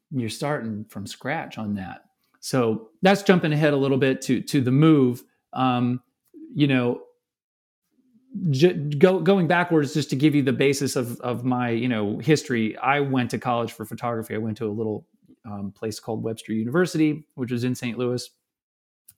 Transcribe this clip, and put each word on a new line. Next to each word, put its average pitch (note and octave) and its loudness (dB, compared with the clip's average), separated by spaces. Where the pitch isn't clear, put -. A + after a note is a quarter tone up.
you're A#2+ -4
starting A2+ -6
from G2+ -12
scratch C3+ -10
on G#2 -4
that. F#2 -10
So A2+ 0
that's G3 4
jumping E3+ 4
ahead D3 4
a C#3+ 2
little C3+ 2
bit C3 2
to, A#2+ 0
to C#3+ 0
the B2 0
move. C3+ 6
Um, B2 0
you C#3+ 2
know, B2 2
j-, D3 4
go-, D3 2
going F3+ 4
backwards, E3+ 2
just D3 -2
to D3 0
give C#3+ 4
you C#3+ 2
the B2+ 0
basis C3+ 0
of, A#2+ -4
of B2 -4
my, B2 -2
you A#2 0
know, A2 -2
history. A#2 0
I C#3 0
went C3 0
to A#2 -4
college A#2+ -2
for - -14
photography. A2+ -8
I - -4
went A2 -6
to A2+ -6
a - -2
little, G#2+ -6
um, G2+ -10
place A2 -10
called A2+ -8
Webster A2+ -8
University, D#3 0
which B2+ -8
was A#2+ -2
in B2+ -2
Saint A#2+ -6
Louis. B2 -4